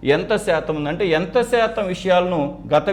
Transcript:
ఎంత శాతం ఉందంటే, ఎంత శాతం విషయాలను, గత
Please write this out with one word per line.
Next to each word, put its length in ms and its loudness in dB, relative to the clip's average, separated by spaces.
ఎంత 200 0
శాతం 340 0
ఉందంటే, 240 -2
ఎంత 240 0
శాతం 400 0
విషయాలను, 480 2
గత 200 4